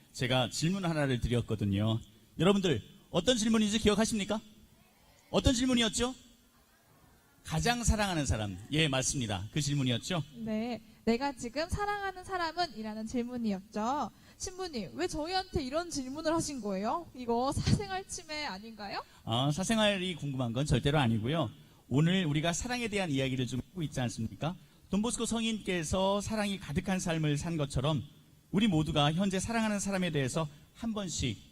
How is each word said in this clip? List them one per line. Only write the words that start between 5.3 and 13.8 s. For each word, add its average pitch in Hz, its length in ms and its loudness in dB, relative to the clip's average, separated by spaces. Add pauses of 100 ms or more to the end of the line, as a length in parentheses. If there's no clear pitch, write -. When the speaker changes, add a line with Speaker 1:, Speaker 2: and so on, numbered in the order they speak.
Speaker 1:
어떤 214 240 4
질문이었죠? 240 580 2 (1300)
가장 226 400 0
사랑하는 190 440 2
사람. 107 280 0 (140)
예, 156 180 4
맞습니다. 120 640 -2
그 160 80 -2
질문이었죠? 143 640 0 (120)
Speaker 2:
네. 226 440 -4 (260)
"내가 240 260 2
지금 269 360 -6
사랑하는 403 560 -4
사람은?" 339 540 -2
이라는 220 300 -6
질문이었죠. 240 1040 -2 (260)